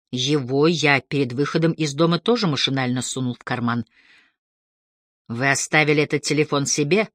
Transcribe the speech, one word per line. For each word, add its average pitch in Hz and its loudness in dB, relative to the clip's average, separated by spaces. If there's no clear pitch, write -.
Его 135 0
я 147 2
перед 139 -4
выходом 160 0
из 156 -4
дома 165 2
тоже 220 0
машинально 131 0
сунул 123 -4
в - -14
карман. 120 -2
Вы 123 -2
оставили 151 2
этот 147 -2
телефон 147 0
себе? 151 0